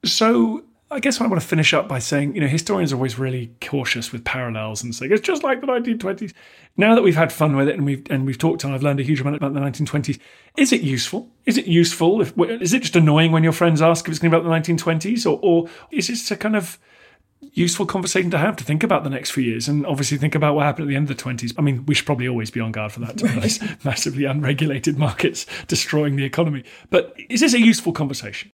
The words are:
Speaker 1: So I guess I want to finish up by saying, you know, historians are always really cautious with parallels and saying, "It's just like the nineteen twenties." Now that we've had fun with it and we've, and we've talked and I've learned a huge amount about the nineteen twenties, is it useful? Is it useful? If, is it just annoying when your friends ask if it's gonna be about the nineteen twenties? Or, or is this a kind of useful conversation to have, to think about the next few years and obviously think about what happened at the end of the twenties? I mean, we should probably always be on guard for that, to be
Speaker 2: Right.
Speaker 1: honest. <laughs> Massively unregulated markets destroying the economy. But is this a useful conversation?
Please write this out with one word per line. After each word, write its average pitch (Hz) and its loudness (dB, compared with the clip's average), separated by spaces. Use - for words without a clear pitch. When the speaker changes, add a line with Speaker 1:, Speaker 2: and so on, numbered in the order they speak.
Speaker 1:
So 226 2
I 285 -6
guess 254 0
I 240 0
want 190 2
to - -8
finish 156 2
up 151 2
by 131 -4
saying, 143 -2
you 185 -2
know, 147 2
historians 165 0
are - -2
always 123 -4
really 127 -4
cautious 127 -4
with 117 -10
parallels 110 -6
and 117 -8
saying, 131 -6
"It's 208 4
just 320 -4
like 262 -2
the 285 -8
nineteen 240 -2
twenties." 196 -6
Now 214 6
that 226 6
we've 170 4
had 160 2
fun 151 2
with 139 2
it - 0
and 160 -2
we've, 139 -2
and 135 -2
we've 131 -4
talked 165 0
and 139 -4
I've 135 -4
learned 143 2
a - 0
huge 131 0
amount 143 -2
about 139 -2
the 147 -4
nineteen 139 -2
twenties, 147 -4
is - 4
it - 0
useful? 135 -4
Is - 2
it - -4
useful? 170 4
If, - -2
is 175 0
it 262 2
just - -6
annoying 160 6
when 160 4
your 160 4
friends 160 4
ask 165 4
if 165 -6
it's 156 -6
gonna 170 4
be 165 4
about 165 2
the 170 0
nineteen 165 0
twenties? 175 -2
Or, 156 2
or 170 4
is 277 -2
this 233 -6
a 202 -2
kind 214 -2
of 196 -4
useful 175 -2
conversation 185 -2
to 170 0
have, 185 0
to - -12
think 151 0
about 208 2
the 147 -4
next 131 -6
few 139 -2
years 117 -2
and 147 0
obviously 143 -2
think 151 0
about 151 2
what 147 2
happened 147 -2
at - -2
the 139 0
end 143 0
of 131 -4
the - -14
twenties? 123 -6
I 143 0
mean, 135 0
we 147 2
should - -4
probably 123 -2
always 113 -4
be 120 -4
on 113 -4
guard 107 -6
for 117 -14
that, 113 -10
to 233 -4
be 202 4
Speaker 2:
Right. 117 0
Speaker 1:
honest. - -2
<laughs> - -20
Massively 139 -2
unregulated 139 0
markets - 0
destroying 151 0
the 139 -2
economy. 139 -2
But - 2
is 226 0
this 262 4
a 240 4
useful 220 6
conversation? 135 -6